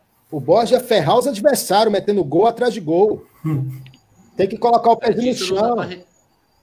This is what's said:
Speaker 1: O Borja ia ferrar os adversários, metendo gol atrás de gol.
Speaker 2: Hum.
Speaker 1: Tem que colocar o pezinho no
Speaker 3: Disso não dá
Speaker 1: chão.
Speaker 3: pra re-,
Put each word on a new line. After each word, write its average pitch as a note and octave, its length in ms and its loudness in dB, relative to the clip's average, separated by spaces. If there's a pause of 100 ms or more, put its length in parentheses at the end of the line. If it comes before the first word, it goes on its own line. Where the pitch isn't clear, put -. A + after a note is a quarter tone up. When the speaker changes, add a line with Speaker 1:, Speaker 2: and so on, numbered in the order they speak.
(280)
Speaker 1:
O D3+ 120 -8
Borja E3+ 340 2
ia B3 80 2
ferrar F#3+ 360 2
os B3+ 100 0
adversários, A3 640 0
metendo G3 320 0
gol E3+ 240 2
atrás A#3 260 -2
de A3 60 -10
gol. F3 420 0 (240)
Speaker 2:
Hum. C3 240 -4 (680)
Speaker 1:
Tem G3 120 0
que A3+ 100 -8
colocar A#3 320 2
o A3+ 60 4
pezinho A#3 320 -2
no B3+ 40 0
Speaker 3:
Disso F#3 220 -4
não F#3+ 80 0
dá A3 60 0
Speaker 1:
chão. A#3+ 80 0
Speaker 3:
pra F#3 80 -4
re-, F3+ 200 -12 (580)